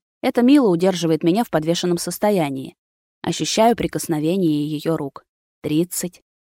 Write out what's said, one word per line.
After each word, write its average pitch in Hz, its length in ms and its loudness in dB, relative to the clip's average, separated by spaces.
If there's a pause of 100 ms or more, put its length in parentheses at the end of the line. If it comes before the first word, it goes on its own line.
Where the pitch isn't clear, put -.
(220)
это - 200 0
Мила 262 260 6
удерживает 170 540 0
меня 185 220 2
в - 60 -8
подвешенном 170 480 0
состоянии. 160 760 -2 (480)
Ощущаю 220 540 2
прикосновение 156 920 -2
её 156 280 -4
рук. 143 280 -10 (380)
Тридцать. 170 580 -4 (280)